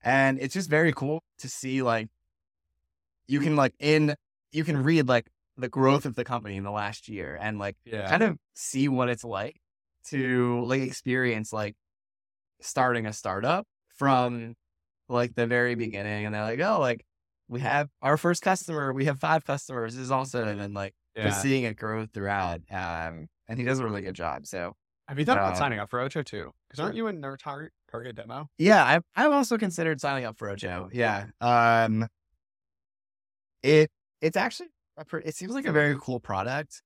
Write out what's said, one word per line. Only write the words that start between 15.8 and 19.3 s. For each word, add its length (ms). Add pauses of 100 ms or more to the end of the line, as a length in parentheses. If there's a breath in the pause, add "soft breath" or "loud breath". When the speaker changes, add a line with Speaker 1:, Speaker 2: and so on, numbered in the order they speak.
Speaker 1:
And 80
they're 100
like, 180
"Oh, 180
like, 260 (440)
we 100
have 300 (120)
our 140
first 260
customer, 520
we 120
have 140
five 240